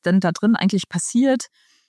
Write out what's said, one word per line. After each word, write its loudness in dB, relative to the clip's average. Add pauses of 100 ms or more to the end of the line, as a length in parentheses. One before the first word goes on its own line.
denn 4
da 0
drin 0
eigentlich -2
passiert, -2 (420)